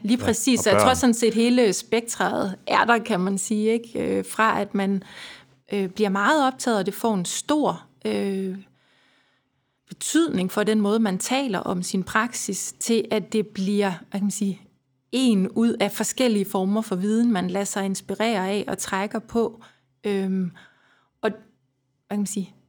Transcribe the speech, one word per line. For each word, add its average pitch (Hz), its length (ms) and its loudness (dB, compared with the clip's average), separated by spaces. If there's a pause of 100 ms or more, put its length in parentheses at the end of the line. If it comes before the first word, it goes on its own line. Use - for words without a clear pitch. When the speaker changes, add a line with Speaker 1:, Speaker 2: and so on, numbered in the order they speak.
Speaker 1:
lige 226 180 2
Speaker 2:
Ja, 202 60 -4
Speaker 1:
præcis. 233 340 2
Speaker 2:
og - 40 -4
Speaker 1:
Så 220 60 2
jeg 202 100 6
tror 214 80 8
Speaker 2:
børn. 254 80 6
Speaker 1:
sådan 247 180 4
set, 226 200 2
hele 233 400 4
spektret 202 840 -2 (120)
er - 180 4
der, 233 120 4
kan 220 220 -2
man 196 180 -2
sige, 214 360 0
ikke? 233 440 -2
Øh, 196 80 -2
fra 214 360 2
at 202 140 -4
man, 196 280 0 (680)
øh, 196 160 -2
bliver 208 200 0
meget 240 380 2
optaget, 254 320 0
og 185 60 -2
det 202 80 -2
får 226 200 0
en 180 120 -2
stor, - 580 0 (220)
øh, 196 520 -2 (1300)
betydning 240 640 -2
for 208 120 0
den 214 180 2
måde, 208 180 2
man 196 180 2
taler 254 420 -2
om 180 240 -4
sin 190 200 -4
praksis, - 760 -4
til 226 320 0
at 214 220 -2
det 214 140 0
bliver, 202 440 0 (180)
hvad 202 100 -6
kan 190 40 0
man 202 80 0
sige, 196 300 -4 (500)
en 233 380 4
ud 226 300 2
af 202 120 2
forskellige 214 540 0
former 196 360 0
for 208 140 -4
viden, 220 360 2
man 180 180 0
lader 196 160 -2
sig 196 200 -4
inspirere 196 640 -2
af 202 180 -2
og - 100 -4
trækker 202 420 -4
på. - 440 -4 (400)
Øhm, 190 480 -2 (680)
og, 214 80 0
hvad - 840 -16
kan 208 80 -2
man 208 60 0
sige 190 280 -6 (160)